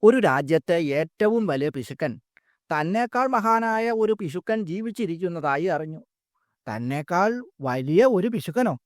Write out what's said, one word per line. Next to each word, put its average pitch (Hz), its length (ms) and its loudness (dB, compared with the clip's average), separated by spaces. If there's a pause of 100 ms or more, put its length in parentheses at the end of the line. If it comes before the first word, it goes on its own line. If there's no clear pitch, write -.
ഒരു 233 160 8
രാജ്യത്തെ 160 640 2
ഏറ്റവും 165 640 0
വലിയ 143 220 0
പിശുക്കൻ 135 520 -8 (500)
തന്നേക്കാൾ 226 560 0
മഹാനായ 226 640 0
ഒരു 220 220 2
പിശുക്കൻ 202 540 -4
ജീവിച്ചിരിക്കുന്നതായി 170 1000 -4
അറിഞ്ഞു. 160 360 -4 (640)
"തന്നേക്കാൾ 151 800 -2 (160)
വലിയ 135 440 2
ഒരു 226 240 2
പിശുക്കനോ?" 190 580 -2